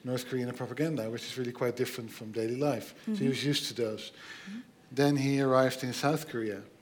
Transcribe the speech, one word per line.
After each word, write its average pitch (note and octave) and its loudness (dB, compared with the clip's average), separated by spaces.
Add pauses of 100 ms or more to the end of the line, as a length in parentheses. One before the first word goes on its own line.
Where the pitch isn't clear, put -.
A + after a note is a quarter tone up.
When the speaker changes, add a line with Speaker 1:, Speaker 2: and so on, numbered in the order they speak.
Speaker 1:
North B2+ -2
Korean B2 -2
propaganda, B2+ -2
which A#2 -6
is - -10
really A#2+ -2
quite B2 0
different B2 -4
from A2 -12
daily A2+ 0
life. C3+ 0 (120)
So A3+ -2
he G#3+ 0
Speaker 2:
Mm-hmm. C3+ 4
Speaker 1:
was B2 0
used C#3+ 2
to A#2 -6
those. G#2+ -4 (380)
Speaker 2:
Mm-hmm. G#3+ -8 (320)
Speaker 1:
Then C#3+ 6
he C#3 4
arrived C3 6
in B2 -2
South D3 0
Korea. A2 -4 (200)